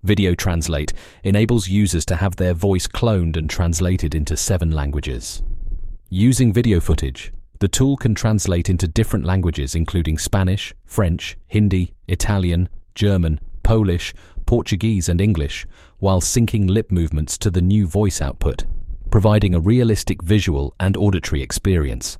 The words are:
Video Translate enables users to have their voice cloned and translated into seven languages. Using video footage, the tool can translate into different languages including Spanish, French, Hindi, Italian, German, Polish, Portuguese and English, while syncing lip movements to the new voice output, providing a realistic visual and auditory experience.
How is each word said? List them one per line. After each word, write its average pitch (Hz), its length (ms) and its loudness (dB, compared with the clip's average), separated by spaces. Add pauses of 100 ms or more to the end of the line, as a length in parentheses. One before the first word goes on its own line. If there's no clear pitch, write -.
Video 95 320 2
Translate 82 600 -2 (280)
enables 104 460 2
users 95 380 2
to 87 100 0
have 90 200 -2
their 90 180 0
voice 92 320 0
cloned 90 500 0
and 78 140 -4
translated 85 640 0
into 78 200 -2
seven 80 360 -2
languages. 71 720 -4 (640)
Using 117 420 2
video 104 300 2
footage, - 500 -2 (280)
the 101 100 2
tool 135 300 0
can 110 160 0
translate 98 560 0
into 87 180 2
different 107 380 0
languages 85 480 -2
including 80 420 0
Spanish, 95 580 -2 (120)
French, - 500 -2 (120)
Hindi, 95 440 2 (140)
Italian, 90 640 0 (240)
German, 90 440 2 (240)
Polish, 104 520 2 (320)
Portuguese 107 640 0
and 87 100 2
English, 85 460 0 (320)
while 95 240 2
syncing 107 480 2
lip 107 200 0
movements 78 460 -2
to - 140 0
the 90 100 0
new 98 260 4
voice 98 360 0
output, 69 420 -2 (460)
providing 101 440 4
a 85 60 4
realistic 107 640 2
visual 85 580 0
and 95 160 2
auditory 92 460 0
experience. 76 760 -2